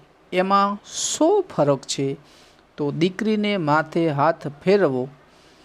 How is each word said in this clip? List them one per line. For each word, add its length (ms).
એમાં 520
શો 560
ફરક 400
છે? 360
તો 140
દીકરીને 680
માથે 520
હાથ 380
ફેરવો 640